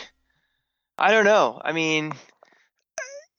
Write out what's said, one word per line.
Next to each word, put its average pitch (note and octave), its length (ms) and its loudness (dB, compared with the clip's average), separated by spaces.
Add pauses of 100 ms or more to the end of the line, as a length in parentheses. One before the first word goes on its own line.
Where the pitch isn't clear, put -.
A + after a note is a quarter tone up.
(1000)
I F#3+ 140 2
don't A3 140 4
know. E3 360 2
I D3+ 100 -6
mean, D#3 420 -2 (1200)